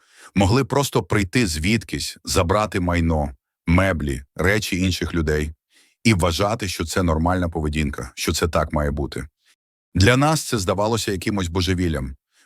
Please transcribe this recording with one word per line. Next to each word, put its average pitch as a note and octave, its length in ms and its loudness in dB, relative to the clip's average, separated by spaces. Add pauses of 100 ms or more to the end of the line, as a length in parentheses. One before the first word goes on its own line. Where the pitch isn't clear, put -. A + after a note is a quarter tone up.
(360)
могли G2 300 2
просто C3+ 380 0
прийти G#2+ 440 0
звідкись, D#2 800 -2
забрати G2 540 0
майно, E2 520 0 (360)
меблі, D#2+ 560 2 (120)
речі G2 440 0
інших F2+ 340 -2
людей D#2 380 0 (520)
і A2+ 100 6
вважати, F#2+ 540 0
що F2+ 180 -6
це F#2 180 -2
нормальна F2 460 0
поведінка, D2+ 680 -4
що - 180 -2
це F2 140 0
так D#2 260 -2
має D2 180 -2
бути. C#2 360 -6 (680)
Для G#2 220 6
нас D3 240 4
це - 160 -2
здавалося G#2 540 0
якимось G2 360 -2
божевіллям. E2 680 -2 (300)